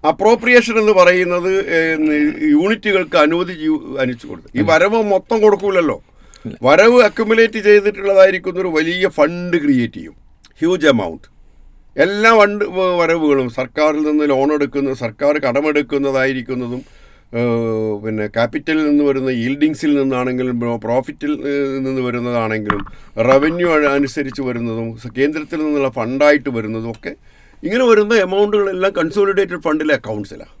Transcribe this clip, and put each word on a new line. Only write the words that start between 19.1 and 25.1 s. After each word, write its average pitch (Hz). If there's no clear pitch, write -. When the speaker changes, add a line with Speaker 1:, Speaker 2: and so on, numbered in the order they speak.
Speaker 1:
യീൽഡിങ്സിൽ 143
നിന്നാണെങ്കിലും 127
പ്രോ-, 117
പ്രോഫിറ്റിൽ, 127
ഏ, 139
നിന്ന് 131
വരുന്നതാണെങ്കിലും 117
റവന്യൂ 147
അ-, 151
അനുസരിച്ച് 139
വരുന്നതും 117
സ-, 113